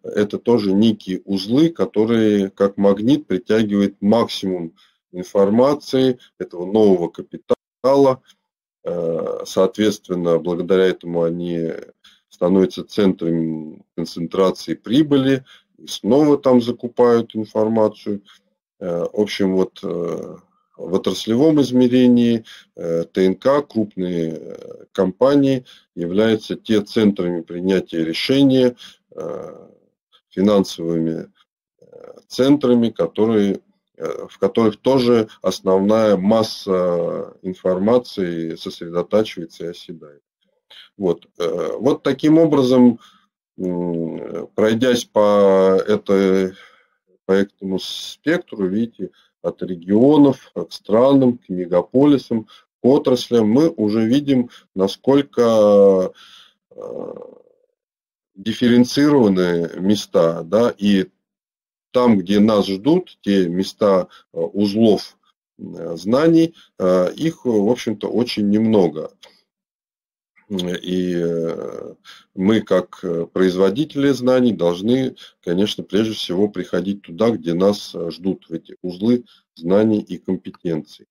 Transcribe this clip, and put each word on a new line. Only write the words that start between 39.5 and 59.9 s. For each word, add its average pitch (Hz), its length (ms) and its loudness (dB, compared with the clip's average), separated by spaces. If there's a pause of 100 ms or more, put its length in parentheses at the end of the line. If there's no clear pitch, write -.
и 85 40 -8
оседает. 78 520 -20 (760)
Вот, 92 300 -4 (120)
э, 85 400 -4
вот 143 240 -2
таким 151 360 2
образом, 127 600 4 (600)
м, 87 960 -6
пройдясь 113 500 0
по 98 840 4
этой, 95 640 0 (720)
по 95 80 0
этому 95 460 -2
спектру, - 880 -6
видите, 104 440 -6 (320)
от 87 200 -8
регионов, 110 920 2
к 85 160 -10
странам, 127 680 2
к - 100 -20
мегаполисам, 110 960 0
к - 400 -16
отраслям, 123 640 2
мы 147 200 4
уже 110 380 0
видим, 135 420 0 (260)
насколько, 104 1400 2 (580)
э, 50 420 -14 (1200)
дифференцированные 110 1400 2
места, 90 640 0